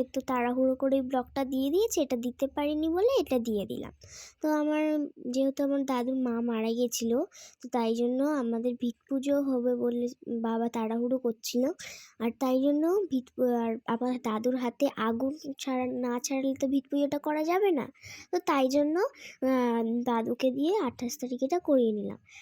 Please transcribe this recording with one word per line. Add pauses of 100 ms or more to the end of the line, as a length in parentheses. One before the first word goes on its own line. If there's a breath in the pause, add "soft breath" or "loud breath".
(120)
তো
তাড়াহুড়ো
করে
ব্লগটা
দিয়ে
দিয়েছি,
এটা
দিতে
পারিনি
বলে
এটা
দিয়ে
দিলাম। (460 loud breath)
তো
আমার, (480)
যেহেতু
আমার
দাদুর
মা
মারা
গেছিলো, (400 loud breath)
তো
তাই
জন্য (180)
আমাদের
ভিত
পুজো
হবে
বলে (360)
বাবা
তাড়াহুড়ো
করছিল। (560 loud breath)
আর
তাই
জন্য (260)
ভিত
পু-,
আর (140)
আমার
দাদুর
হাতে (120)
আগুন (260)
ছাড়া, (160)
না
ছাড়লে
তো
ভিত
পুজোটা
করা
যাবে
না। (440 loud breath)
তো
তাই
জন্য, (460 loud breath)
আহ, (220)
দাদুকে
দিয়ে
আঠাশ
তারিখে
এটা
করিয়ে
নিলাম। (220 loud breath)